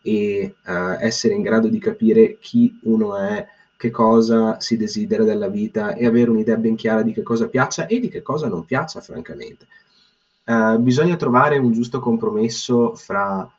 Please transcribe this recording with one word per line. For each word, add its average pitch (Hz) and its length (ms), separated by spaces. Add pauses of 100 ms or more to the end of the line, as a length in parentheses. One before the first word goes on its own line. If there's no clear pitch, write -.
e, 208 540 (100)
eh, 180 360
essere - 340
in 202 80
grado 110 260
di 107 100
capire 110 600
chi - 460
uno 220 320
è, 202 300 (300)
che 120 140
cosa 113 680
si - 180
desidera 107 460
dalla 104 260
vita 104 460
e 117 120
avere 117 240
un'idea 110 260
ben 113 200
chiara 110 260
di 110 100
che 104 100
cosa 113 260
piaccia 139 380
e 226 140
di 233 80
che - 140
cosa 147 260
non 85 160
piaccia, 147 360
francamente. - 680 (760)
Eh, 113 340
bisogna 139 380
trovare 139 420
un 123 140
giusto 120 280
compromesso 113 960
fra 98 640